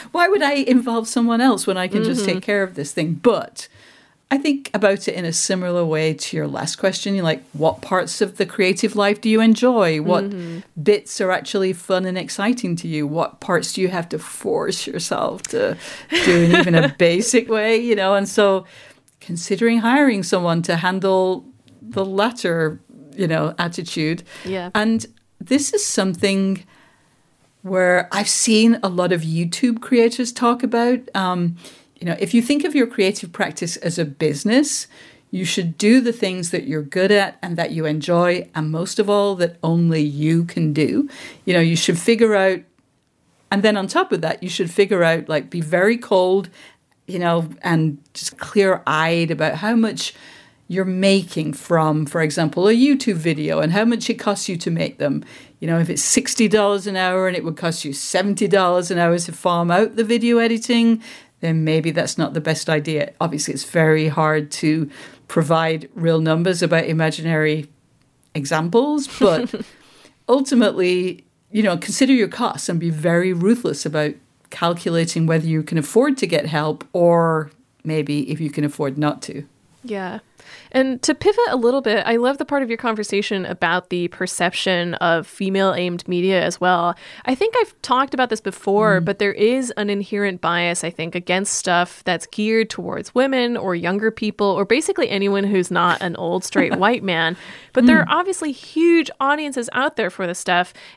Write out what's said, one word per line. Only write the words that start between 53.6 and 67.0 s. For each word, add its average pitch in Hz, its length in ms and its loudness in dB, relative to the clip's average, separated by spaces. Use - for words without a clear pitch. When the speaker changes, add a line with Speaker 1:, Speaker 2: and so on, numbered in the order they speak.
Speaker 1:
and 156 120 0
how 208 120 2
much 233 260 0
it 226 40 2
costs 208 340 -4
you 180 80 -4
to 170 140 -4
make 165 280 -4
them. 147 260 -2
You 156 80 -8
know, 165 100 2
if 165 120 2
it's - 120 -4
sixty - 460 2
dollars 202 380 2
an 196 100 -4
hour 185 320 0
and 180 80 -2
it 165 80 -6
would 160 120 -6
cost 170 280 -4
you 143 80 -8
seventy 196 560 0
dollars 180 420 2
an 180 80 0
hour 170 200 4
to 170 140 -6
farm 170 380 0
out 208 260 2
the 226 80 2
video 233 340 2
editing, 233 640 2
then 160 240 0
maybe 156 260 2
that's 165 260 -2
not 156 160 -2
the 160 80 -4
best 156 300 -4
idea. 151 500 -2
Obviously, 160 320 -4
it's - 120 -6
very 156 440 2
hard 156 440 0
to 156 360 0
provide 160 640 0
real 165 260 2
numbers 170 420 2
about 165 240 2
imaginary 156 840 0